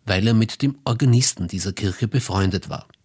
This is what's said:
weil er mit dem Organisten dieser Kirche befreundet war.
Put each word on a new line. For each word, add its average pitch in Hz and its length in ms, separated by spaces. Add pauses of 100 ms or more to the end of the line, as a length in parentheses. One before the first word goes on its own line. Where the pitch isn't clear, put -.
weil 92 220
er 117 80
mit 113 280
dem 139 220
Organisten 120 640
dieser 95 240
Kirche 98 340
befreundet 98 600
war. - 180 (180)